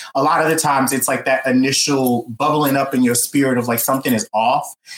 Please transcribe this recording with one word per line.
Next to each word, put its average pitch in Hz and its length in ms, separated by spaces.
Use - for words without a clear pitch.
a 135 80
lot 160 220
of 156 80
the 160 60
times 135 360
it's, 127 140
like, 131 180
that 131 220
initial 131 800
bubbling 143 480
up 139 160
in 127 80
your 120 140
spirit 131 420
of, 117 100
like, 117 120
something 135 340
is 107 180
off. 226 440